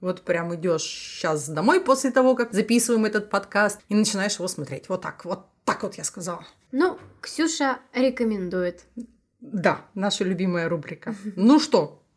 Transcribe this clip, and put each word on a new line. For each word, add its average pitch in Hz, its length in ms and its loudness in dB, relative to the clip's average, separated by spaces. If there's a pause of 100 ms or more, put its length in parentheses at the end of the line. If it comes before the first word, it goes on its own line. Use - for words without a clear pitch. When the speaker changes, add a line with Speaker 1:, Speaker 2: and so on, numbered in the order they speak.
Speaker 1:
Вот 180 200 -4
прям 170 340 -2
идёшь 160 280 0
щас - 680 -4
домой 196 320 4
после 262 300 2
того, 254 240 6
как 240 180 -2
записываем 226 520 2
этот 208 240 -2
подкаст, 202 500 0 (100)
и 202 60 0
начинаешь 208 400 0
его 180 120 -6
смотреть. 139 420 -8
Вот 185 120 -4
так, - 240 -12
вот 180 200 -6 (200)
так - 180 0
вот 190 120 -8
я 170 80 -12
сказала. 170 420 -8 (260)
Speaker 2:
Ну, 320 260 2 (240)
Ксюша 294 560 -2 (160)
рекомендует. 196 920 -2 (560)
Speaker 1:
Да, 185 460 -2 (100)
наша 196 300 -2
любимая 175 440 -2
рубрика. 170 460 -8 (100)
Speaker 2:
<laughs> 208 100 -10
Speaker 1:
Ну 240 240 6
что, 190 420 0 (160)